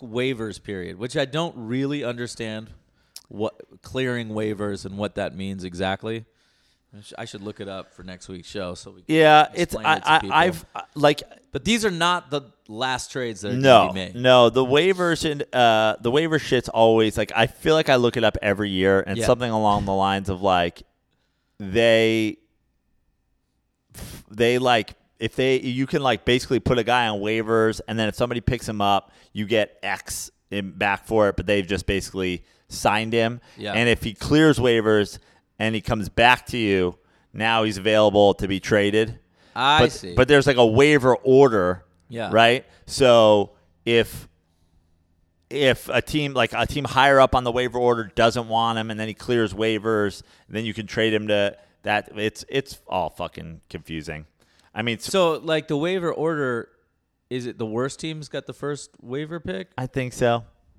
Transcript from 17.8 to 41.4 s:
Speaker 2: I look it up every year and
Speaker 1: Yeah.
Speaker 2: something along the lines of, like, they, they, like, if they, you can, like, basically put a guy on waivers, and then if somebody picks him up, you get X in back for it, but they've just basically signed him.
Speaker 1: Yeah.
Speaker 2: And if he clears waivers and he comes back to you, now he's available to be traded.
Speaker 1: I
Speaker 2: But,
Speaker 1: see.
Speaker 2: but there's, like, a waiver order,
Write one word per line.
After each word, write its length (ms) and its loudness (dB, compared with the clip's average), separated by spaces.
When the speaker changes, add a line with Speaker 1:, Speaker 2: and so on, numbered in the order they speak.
Speaker 2:
I 60 4
look 220 0
it 80 2
up 160 0
every 280 -2
year 380 2
and 100 -6
Speaker 1:
Yeah. 80 -4
Speaker 2:
something 240 0
along 360 0
the 80 -4
lines 340 -2
of, 140 -6
like, 420 0
they, 800 2
they, 280 2
like, 380 0
if 160 -6
they, 240 0
you 260 -4
can, 160 -2
like, 240 -2
basically 340 0
put 200 0
a 40 0
guy 240 0
on 120 -4
waivers, 680 0
and 120 -4
then 80 0
if 80 -6
somebody 260 -4
picks 260 -4
him 140 -6
up, 300 0
you 120 -6
get 380 0
X 480 -8
in 220 -6
back 340 -2
for 240 2
it, 80 -4
but 80 -6
they've 220 0
just 180 -4
basically 580 -4
signed 440 -2
him. 280 0
Speaker 1:
Yeah. 160 -10
Speaker 2:
And 160 2
if 140 0
he 100 -8
clears 460 4
waivers 600 2
and 160 -2
he 60 -6
comes 280 -6
back 380 2
to 100 -6
you, 400 0
now 300 0
he's 140 -2
available 580 4
to 120 -6
be 120 -2
traded. 600 0
Speaker 1:
I 260 2
Speaker 2:
But, 100 4
Speaker 1:
see. 240 -12
Speaker 2:
but 120 4
there's, 200 6
like, 100 2
a 80 8
waiver 500 4
order, 680 4